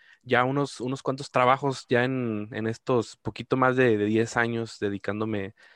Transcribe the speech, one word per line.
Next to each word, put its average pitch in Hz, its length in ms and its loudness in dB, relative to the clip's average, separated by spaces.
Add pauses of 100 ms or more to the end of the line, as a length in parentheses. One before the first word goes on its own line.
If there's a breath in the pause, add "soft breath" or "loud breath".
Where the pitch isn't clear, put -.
(220 soft breath)
ya 123 220 2
unos, 135 360 -2
unos 127 220 -6
cuantos 135 280 -6
trabajos 131 580 2
ya 120 160 4
en, 120 480 -4
en 110 140 -4
estos 117 500 -2
poquito - 400 -6
más 131 200 2
de, 123 200 4
de 104 100 0
diez 110 300 0
años 117 440 -4
dedicándome, 101 720 -6 (220 soft breath)